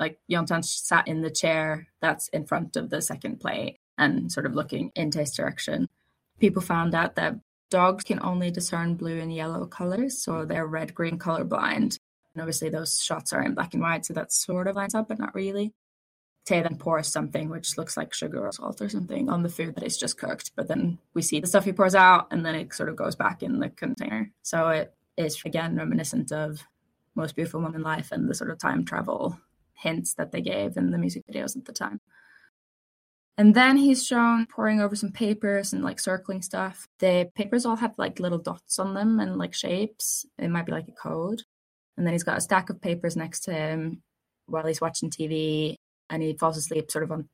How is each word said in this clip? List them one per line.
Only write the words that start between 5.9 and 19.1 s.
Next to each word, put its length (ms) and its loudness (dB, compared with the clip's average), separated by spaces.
People 220 6
found 320 0
out 220 2
that 180 0
dogs 340 4
can 180 -2
only 280 0
discern 440 -2
blue 260 -4
and 140 -6
yellow 320 -4
colors, 560 -4
so 240 -2
they're 200 -2
red-green 520 -4
colorblind. 800 0
And 80 -10
obviously 300 -4
those 320 -2
shots 320 -4
are 80 -2
in 120 -2
black 200 -4
and 80 0
white, 240 -2
so 80 -8
that 180 -6
sort 360 -2
of 80 -4
lines 180 -2
up, 140 -2
but 100 -6
not 160 -6
really. 400 -2
Tay 160 4
then 140 -2
pours 320 0
something 420 -2
which 260 -6
looks 180 -6
like 200 -4
sugar 320 -4
or 60 -4
salt 280 -8
or 80 -4
something 400 -4